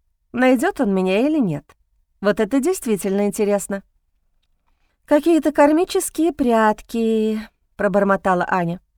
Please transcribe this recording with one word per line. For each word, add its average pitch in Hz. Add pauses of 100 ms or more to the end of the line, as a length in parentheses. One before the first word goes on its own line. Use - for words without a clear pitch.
(320)
Найдет 254
он 202
меня 190
или 311
нет. 175 (460)
Вот 202
это 220
действительно 208
интересно". 202 (1200)
"Какие-то 302
кармические 320
прятки", 220 (380)
пробормотала 196
Аня. 180 (180)